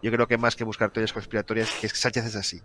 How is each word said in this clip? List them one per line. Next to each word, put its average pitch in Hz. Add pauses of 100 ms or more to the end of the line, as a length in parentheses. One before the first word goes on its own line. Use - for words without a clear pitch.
Yo 113
creo 117
que 117
más 117
que -
buscar 110
teorías 110
conspiratorias, 110
que 110
es -
que -
Sánchez 120
es 107
así. 95